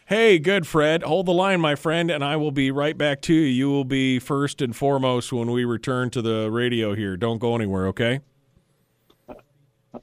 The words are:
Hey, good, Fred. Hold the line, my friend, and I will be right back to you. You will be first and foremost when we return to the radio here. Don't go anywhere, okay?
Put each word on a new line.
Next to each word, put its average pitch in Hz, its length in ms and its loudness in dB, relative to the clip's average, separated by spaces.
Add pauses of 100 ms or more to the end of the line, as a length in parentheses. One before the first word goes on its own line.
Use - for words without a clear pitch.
Hey, 214 320 4
good, 180 280 0
Fred. 156 360 2
Hold 175 240 0
the 180 80 2
line, 185 260 2
my 151 140 2
friend, 165 360 0
and 151 140 -2
I 147 120 -2
will 151 160 0
be 135 180 0
right 143 260 -2
back 143 260 -2
to 170 120 2
you. 160 80 6
You 135 280 2
will 139 140 0
be 131 340 0
first 139 440 -4
and 120 140 -4
foremost 131 560 0
when 117 180 -2
we 123 140 0
return 123 460 -2
to 120 120 -4
the 110 280 -2
radio 117 440 0
here. 98 220 -4
Don't 113 220 -2
go 117 160 -2
anywhere, 95 340 -2
okay? 120 320 -2 (1800)